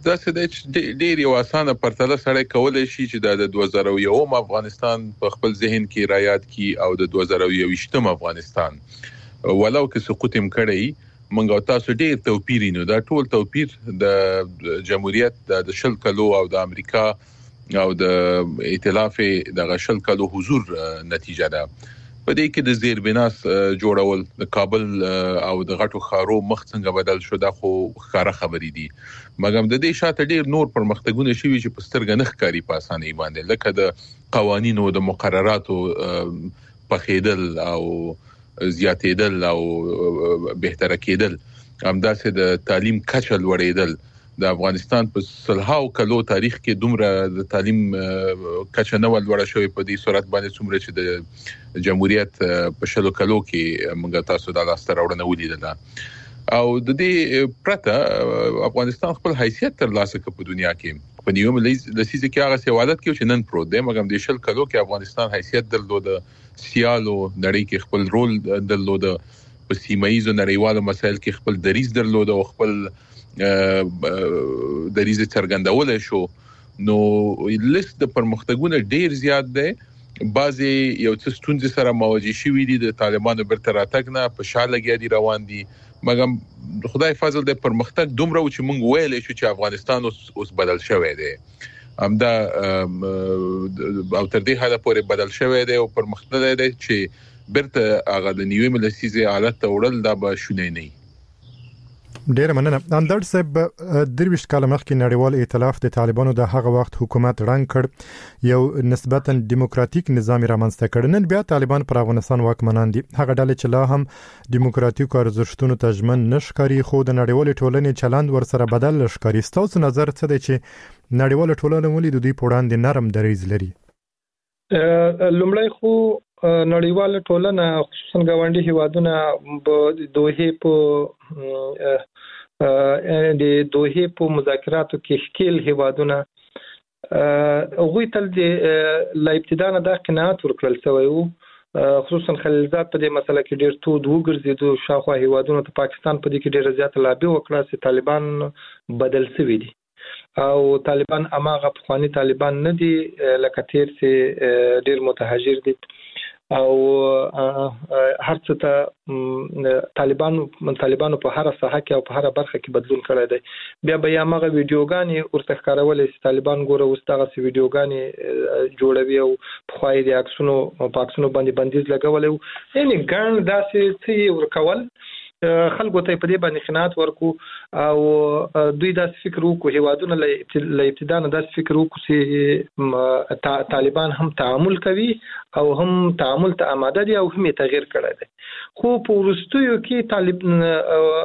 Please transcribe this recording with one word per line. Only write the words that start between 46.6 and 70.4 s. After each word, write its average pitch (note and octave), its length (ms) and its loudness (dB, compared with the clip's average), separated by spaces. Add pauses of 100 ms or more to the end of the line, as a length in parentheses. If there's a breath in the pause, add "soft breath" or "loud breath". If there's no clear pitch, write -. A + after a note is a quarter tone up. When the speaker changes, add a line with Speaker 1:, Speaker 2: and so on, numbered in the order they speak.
Speaker 1:
کې A2+ 120 -2
دومره G2+ 560 0
د F#2 140 -6
تعلیم، G2+ 520 0
اه، F#2+ 60 -4 (720)
کچه A2 240 0
نه A2+ 100 4
وه A2+ 120 4
لوړه G2+ 240 0
شوې G2+ 320 0
په G2 60 -4
دې G2+ 140 -4
صورت G2 300 0
باندې G2+ 220 -2
څومره G2 300 -6
چې F#2 120 -10
د F2 340 -4 (560 loud breath)
جمهوریت، F#2+ 600 0
اه، F2 280 0 (100)
په F2 60 -4
شلو G2 240 0
کلو G2+ 300 0
کې E2 380 -4 (240)
موږ E2+ 200 -4
تاسو F2+ 300 -4
دا E2+ 100 -2
لاسته E2+ 320 -2
راوړنه F2 280 -2
ولیدله. D#2+ 520 -4 (800 loud breath)
او A#2+ 260 2
د B2 120 -4
دې F3+ 220 0 (520)
پرته، F#3 280 -2
اه، A2+ 760 0
افغانستان B2 460 -2
خپل F3 180 -4
حیثیت B2+ 480 -2
ترلاسه G2+ 400 -2
کړ - 200 -10
په F2+ 60 -12
دنیا F2+ 280 -4
کې. D#2+ 260 -10 (280)
په G2 60 0
نیومه A2+ 280 2
لس-، B2+ 360 0
لسیزه C3 320 -2
کې C3+ 100 -2
هغه C#3 180 2
څه A#2+ 220 0
حالت D3 220 2
کې - 80 -4
و D3+ 60 0
چې - 80 -6
نن A#2+ 200 2
پروت E2 300 -4
دی، A2+ 80 2
مګر A2 280 -2
د G2+ 80 -2
شل B2+ 200 -4
کلو B2 280 -2
کې B2 120 -6
افغانستان G2+ 520 -4
حیثیت A2 440 -4
درلوده، G2 480 -4 (360 soft breath)
سیالو، G#2+ 720 -2 (120)
نړۍ G2 300 0
کې F#2+ 80 -4
خپل G2+ 280 -2
رول A2 320 0 (280)
درلوده، G2 500 0 (520 soft breath)
په G2 60 -2
سیمه G2+ 340 -2
ییزو A2 240 2
نړیوالو G#2 480 2